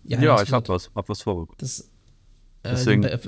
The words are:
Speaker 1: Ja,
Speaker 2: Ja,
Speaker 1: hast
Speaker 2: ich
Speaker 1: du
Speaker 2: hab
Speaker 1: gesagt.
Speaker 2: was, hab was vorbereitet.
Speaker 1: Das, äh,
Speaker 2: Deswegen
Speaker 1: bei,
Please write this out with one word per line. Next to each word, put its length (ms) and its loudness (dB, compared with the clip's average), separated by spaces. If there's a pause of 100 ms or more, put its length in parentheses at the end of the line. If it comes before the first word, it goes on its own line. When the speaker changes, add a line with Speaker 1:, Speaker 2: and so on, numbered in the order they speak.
Speaker 1:
Ja, 160 -2
Speaker 2:
Ja, 140 6
Speaker 1:
hast 100 6
Speaker 2:
ich 60 -4
Speaker 1:
du 40 0
Speaker 2:
hab 100 0
Speaker 1:
gesagt. 280 -2
Speaker 2:
was, 20 -18
hab 140 -6
was 140 -8
vorbereitet. 400 -6
Speaker 1:
Das, 180 -8 (840)
äh, 80 -8
Speaker 2:
Deswegen 320 2
Speaker 1:
bei, 260 0